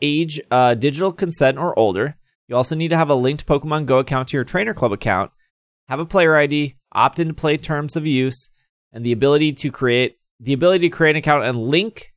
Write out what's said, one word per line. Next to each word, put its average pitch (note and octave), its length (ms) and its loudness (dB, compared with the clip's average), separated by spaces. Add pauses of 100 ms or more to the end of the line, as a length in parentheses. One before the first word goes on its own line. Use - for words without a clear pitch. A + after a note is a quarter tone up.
age, D3+ 400 -2 (100)
uh, B2 220 4
digital D3 400 -2
consent D#3+ 440 0
or E3 220 -4
older. A2 380 0 (320)
You A#2+ 80 -2
also C3 180 0
need D#3+ 140 -2
to E3 80 2
have D#3 120 2
a C#3+ 60 2
linked C3 300 0
Pokemon D3+ 400 -2
Go C3 140 2
account C3 280 -2
to D3 100 -4
your B2+ 60 -2
Trainer G3+ 300 -4
Club A#2+ 180 -2
account, G2 400 -2 (560)
have C3+ 140 -6
a E3+ 40 -8
player E3 300 4
I D3 120 4
D, D3 280 -4 (160)
opt B2 280 2
in E3 100 -2
to D3+ 40 -6
play D3+ 220 -2
terms D3+ 400 -6
of D#3 100 -4
use, C3 440 -2 (420)
and A#2 140 -10
the A#2+ 80 0
ability D3 400 2
to B2+ 180 -6
create, B2 460 0 (240)
the A#2+ 100 -4
ability E3+ 380 4
to - 60 -8
create D#3 160 4
an D#3 80 -2
account D3 260 2
and B2 100 -2
link D3+ 600 -4